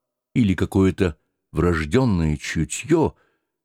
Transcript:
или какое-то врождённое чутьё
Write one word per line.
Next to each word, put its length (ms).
или 200
какое-то 640
врождённое 840
чутьё 760